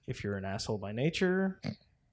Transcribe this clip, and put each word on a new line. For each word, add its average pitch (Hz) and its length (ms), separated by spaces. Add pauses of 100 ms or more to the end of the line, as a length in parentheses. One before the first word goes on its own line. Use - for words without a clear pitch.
if - 160
you're 101 140
an 95 80
asshole 101 320
by 98 140
nature, 185 680 (540)